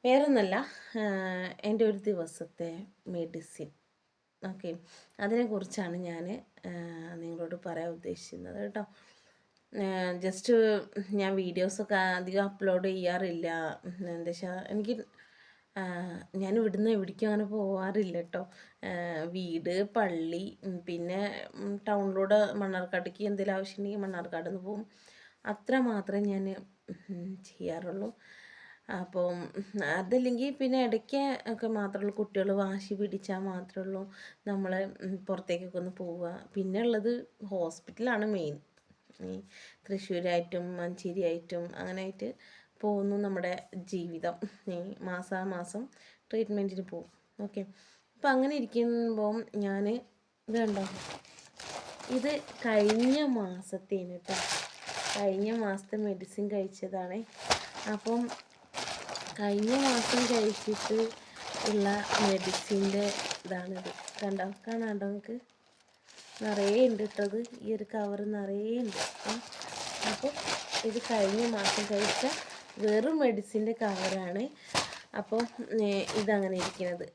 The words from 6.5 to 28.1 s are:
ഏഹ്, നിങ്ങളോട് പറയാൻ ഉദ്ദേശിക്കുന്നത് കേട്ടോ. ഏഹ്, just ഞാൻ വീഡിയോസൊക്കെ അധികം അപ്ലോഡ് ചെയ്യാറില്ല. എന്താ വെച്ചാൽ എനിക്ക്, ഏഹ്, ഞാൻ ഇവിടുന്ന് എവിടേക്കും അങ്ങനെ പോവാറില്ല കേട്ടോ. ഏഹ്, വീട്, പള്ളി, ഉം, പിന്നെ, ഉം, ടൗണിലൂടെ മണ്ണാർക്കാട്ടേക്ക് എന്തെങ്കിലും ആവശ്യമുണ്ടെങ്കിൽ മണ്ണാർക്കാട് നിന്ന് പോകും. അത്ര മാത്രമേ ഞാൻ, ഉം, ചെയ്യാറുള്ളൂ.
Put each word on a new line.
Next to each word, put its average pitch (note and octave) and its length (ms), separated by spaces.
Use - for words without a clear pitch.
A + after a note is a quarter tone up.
ഏഹ്, E3+ 420
നിങ്ങളോട് E3+ 340
പറയാൻ E3 240
ഉദ്ദേശിക്കുന്നത് F3 680
കേട്ടോ. G#3 240
ഏഹ്, F#3 380
just F#3 240
ഞാൻ F#3+ 160
വീഡിയോസൊക്കെ F#3+ 640
അധികം F#3 320
അപ്ലോഡ് F#3+ 400
ചെയ്യാറില്ല. F3+ 580
എന്താ E3+ 180
വെച്ചാൽ F3+ 280
എനിക്ക്, G#3+ 220
ഏഹ്, F3+ 440
ഞാൻ G3 180
ഇവിടുന്ന് G#3+ 360
എവിടേക്കും G3 340
അങ്ങനെ G#3 240
പോവാറില്ല G3 640
കേട്ടോ. F3 260
ഏഹ്, E3+ 340
വീട്, F3 400
പള്ളി, E3+ 480
ഉം, F3+ 180
പിന്നെ, F3 360
ഉം, G3+ 120
ടൗണിലൂടെ G3 500
മണ്ണാർക്കാട്ടേക്ക് F#3 680
എന്തെങ്കിലും G3 260
ആവശ്യമുണ്ടെങ്കിൽ G3+ 480
മണ്ണാർക്കാട് F3 440
നിന്ന് F#3 200
പോകും. G#3+ 160
അത്ര G#3+ 300
മാത്രമേ G3+ 420
ഞാൻ, G3 140
ഉം, F3+ 380
ചെയ്യാറുള്ളൂ. F3+ 640